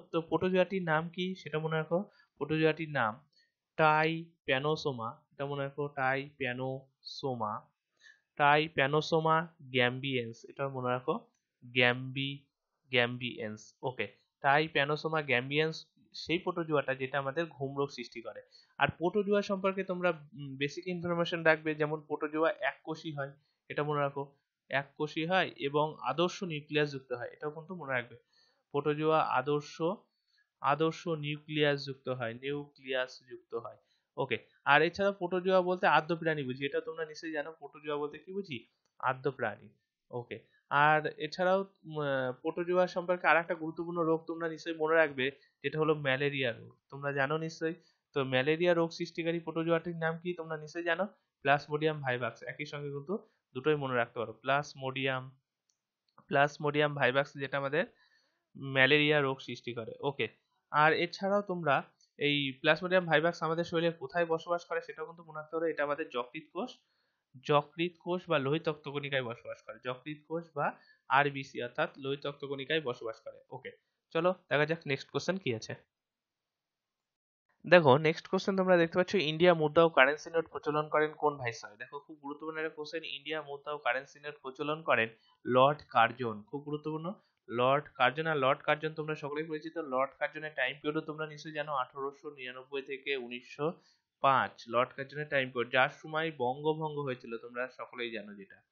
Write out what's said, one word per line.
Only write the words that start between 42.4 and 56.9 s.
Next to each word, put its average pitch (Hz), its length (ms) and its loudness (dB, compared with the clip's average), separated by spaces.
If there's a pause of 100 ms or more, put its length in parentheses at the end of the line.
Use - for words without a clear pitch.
সম্পর্কে 175 400 -4
আর 156 100 6
একটা 170 180 0
গুরুত্বপূর্ণ 165 460 -6
রোগ 160 260 4
তোমরা 165 220 -4
নিশ্চয়ই 160 280 -8
মনে 156 180 2
রাখবে, 143 300 4 (340)
যেটা 139 200 -6
হলো 156 160 4
ম্যালেরিয়া 139 560 0
রোগ। 113 220 -12 (160)
তোমরা 139 220 -6
জানো 139 260 0
নিশ্চয়ই। 160 380 -4 (400)
তো 143 100 0
ম্যালেরিয়া 156 480 2
রোগ 165 180 2
সৃষ্টিকারী 170 480 -4
প্রোটোজোয়াটির 165 580 -2
নাম 160 200 -2
কি 170 160 -8
তোমরা 160 240 -8
নিশ্চয়ই 156 300 -8
জানো? 170 160 2 (420)
প্লাজমোডিয়াম 151 560 2
ভাইভাক্স। 123 420 -2
একই - 240 -10
সঙ্গে 147 240 -8
কিন্তু 139 220 -8 (420)
দুটোই 147 220 2
মনে 131 180 -2
রাখতে 117 240 0
পারো, 113 140 -4
প্লাজমোডিয়াম, 135 920 -2 (1000)
প্লাজমোডিয়াম 147 720 2